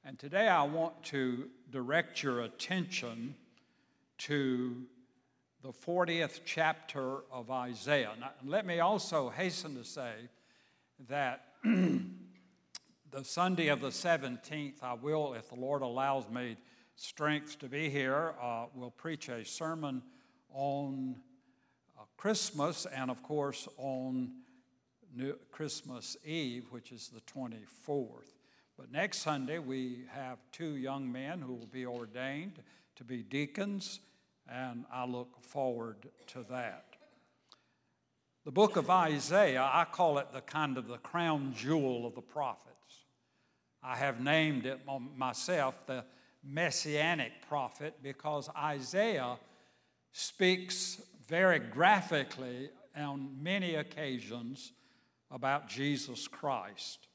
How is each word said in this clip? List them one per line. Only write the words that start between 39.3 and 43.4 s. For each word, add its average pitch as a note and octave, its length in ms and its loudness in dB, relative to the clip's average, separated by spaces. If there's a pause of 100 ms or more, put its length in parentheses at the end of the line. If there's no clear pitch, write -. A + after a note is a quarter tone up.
I E3 120 6
call D#3 340 4
it C3+ 120 -6
the C3 100 -8
kind D3 360 0
of A2+ 100 -6
the A#2+ 100 -10
crown D3+ 600 0
jewel B2+ 480 2
of A#2 80 -6
the B2 80 -12
prophets. C3 440 -4 (1160)